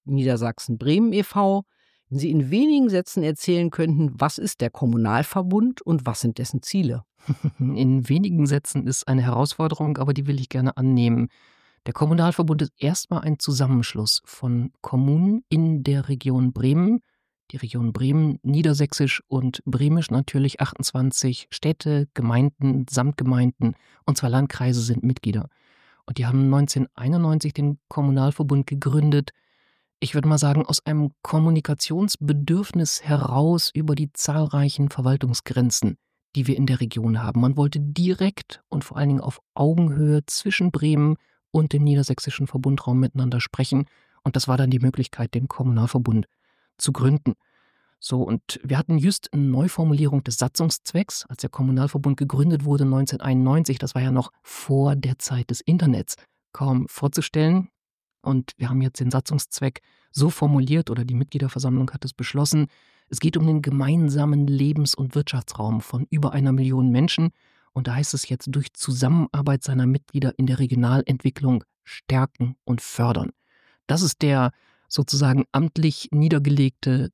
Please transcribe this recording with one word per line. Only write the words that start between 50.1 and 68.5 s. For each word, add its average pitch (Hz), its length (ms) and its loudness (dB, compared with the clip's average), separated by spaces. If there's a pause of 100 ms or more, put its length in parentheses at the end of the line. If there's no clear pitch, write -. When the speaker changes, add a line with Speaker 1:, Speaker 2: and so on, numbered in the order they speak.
Speaker 2:
des 123 140 -6
Satzungszwecks, - 920 -2
als 123 80 -12
der 131 100 -8
Kommunalverbund 135 680 0
gegründet 143 480 0
wurde 143 180 2
neunzehnhunderteinundneunzig. 135 920 2
Das - 160 -6
war 127 80 -2
ja 131 80 0
noch 131 200 0 (120)
vor 139 520 0
der 135 240 -2
Zeit 123 300 -4
des 120 140 -6
Internets 151 540 2 (360)
kaum 135 380 -2
vorzustellen. 160 800 0 (500)
Und 131 380 -2
wir 120 100 -4
haben 131 140 0
jetzt 131 180 -4
den 127 100 0
Satzungszweck 135 720 -4 (300)
so 147 200 2
formuliert, 143 600 2
oder 123 160 -2
die 123 80 -2
Mitgliederversammlung 131 800 -2
hat - 120 -10
es 135 80 -8
beschlossen, 147 540 0 (420)
es 127 120 -8
geht 160 160 0
um 160 100 2
den 156 160 2
gemeinsamen 143 840 2
Lebens- 143 480 0
und 131 180 -4
Wirtschaftsraum 113 680 -4
von - 300 -6
über 147 220 0
einer 135 180 2
Million 131 400 2
Menschen. 160 400 2 (420)
Und 127 140 -4
da 120 80 -4
heißt 143 200 -2
es - 140 -6
jetzt, 127 220 -6